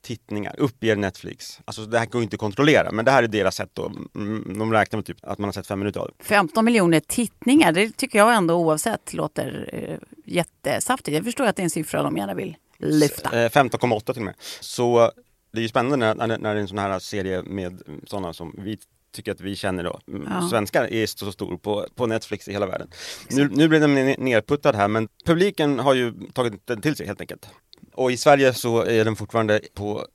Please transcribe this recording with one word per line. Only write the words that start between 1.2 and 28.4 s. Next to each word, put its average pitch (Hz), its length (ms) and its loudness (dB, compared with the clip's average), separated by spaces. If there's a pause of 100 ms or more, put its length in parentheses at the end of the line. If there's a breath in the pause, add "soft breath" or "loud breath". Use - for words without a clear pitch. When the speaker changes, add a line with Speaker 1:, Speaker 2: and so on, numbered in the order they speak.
Speaker 1:
Alltså, 110 220 -12
det 113 120 0
här 113 80 2
går 120 140 -4
ju - 20 0
inte 107 140 -4
att - 40 -12
kontrollera, 110 520 4
men 107 120 -2
det 127 60 6
här 135 120 6
är 117 60 2
deras 101 280 0
sätt 95 160 -8
då. - 200 -8 (220)
Mm, 104 440 -8
de 110 140 -2
räknar 107 240 2
med 101 100 -6
typ 87 160 -12
att - 160 -8
man 104 100 -4
har 95 40 -4
sett 95 140 -10
fem 98 120 -4
minuter 101 220 -4
av - 180 -8
det. - 60 -20
Speaker 2:
Femton 202 400 2
miljoner 196 360 4
tittningar, 240 720 2
det 208 240 2
tycker 254 220 0
jag 220 160 6
ändå 170 200 4
oavsett 165 600 0
låter, - 580 -6
eh, - 240 -10 (280)
jättesaftigt. 147 920 -2
Jag 160 100 0
förstår 240 220 -2
att 196 100 2
det 196 60 -4
är - 20 -2
en 165 60 0
siffra 156 320 -4
de 147 140 -2
gärna 196 180 -6
vill 165 220 -8 (220)
lyfta. 151 500 2
Speaker 1:
S-, - 60 -4
eh, 117 160 2
femton 135 300 2
komma 123 140 2
åtta 110 180 -4
till 123 100 -6
och 101 40 -4
med. 90 80 -8 (260 loud breath)
Så 120 520 4 (400)
det 110 60 -6
är 113 40 -2
ju 113 60 -2
spännande 131 280 0
när, 113 180 2
när, 117 120 -2 (120)
när 107 160 -2
det 107 40 -2
är 107 40 -2
en 101 60 -6
sån 98 100 -8
här 98 200 -2
serie 92 440 -4
med 90 400 -8 (240)
såna 95 260 -8
som 82 260 -14
vi 104 200 -8 (340)
tycker - 200 -8
att - 80 -8
vi 95 160 -8
känner 92 280 -4
då. 82 240 -8
Mm, 87 220 -10
Speaker 2:
Ja. 180 180 -4
Speaker 1:
svenskar 113 440 -2
är 110 140 0
så 98 260 -8
stor 90 240 -8
på, 101 380 -4
på 123 120 -2
Netflix 110 420 -6
i 98 40 -10
hela 101 140 -2
världen. - 220 -8 (420 loud breath)
Nu, 139 220 4
nu 147 160 4
blir 156 120 6
den 147 180 4
ne-, 131 200 2
nerputtad 131 540 2
här, 101 160 2
men 110 200 -2 (180)
publiken 165 520 2
har 135 160 2
ju 123 180 0 (200)
tagit 117 340 -4
den 117 140 -4
till 151 160 -2
sig 80 100 -10
helt 98 140 -10
enkelt. - 280 -14 (460)
Och 127 180 0
i 123 40 -2
Sverige 139 380 6